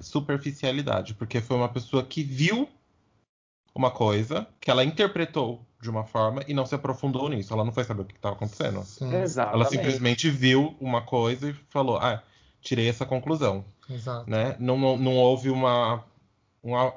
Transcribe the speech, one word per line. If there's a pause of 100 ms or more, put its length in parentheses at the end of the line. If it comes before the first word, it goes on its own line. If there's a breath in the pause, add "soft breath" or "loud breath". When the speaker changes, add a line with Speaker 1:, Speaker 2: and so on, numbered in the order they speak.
Speaker 1:
superficialidade,
porque
foi
uma
pessoa
que
viu (1080)
uma
coisa, (140)
que
ela
interpretou (160)
de
uma
forma
e
não
se
aprofundou
nisso.
Ela
não
foi
saber
o
que
que
tava
acontecendo.
Speaker 2:
Sim.
Speaker 3:
Exatamente.
Speaker 1:
Ela
simplesmente
viu
uma
coisa
e (160)
falou,
"Ah, (400 soft breath)
tirei
essa
conclusão." (240)
Speaker 2:
Exato.
Speaker 1:
Né?
Não,
não,
não
houve
uma, (580)
uma